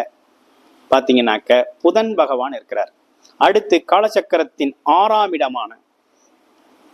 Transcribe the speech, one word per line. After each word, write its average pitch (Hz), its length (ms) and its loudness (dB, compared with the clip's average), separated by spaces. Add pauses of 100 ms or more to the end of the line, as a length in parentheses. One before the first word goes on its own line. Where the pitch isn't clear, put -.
(920)
பாத்தீங்கன்னாக்க, 123 600 2 (320)
புதன் 220 360 0
பகவான் 135 380 -2
இருக்கிறார். 104 340 -8 (540)
அடுத்து 202 320 2 (140)
காலச்சக்கரத்தின் 175 840 -2 (260)
ஆறாம் 208 380 0
இடமான 127 340 -6 (1200)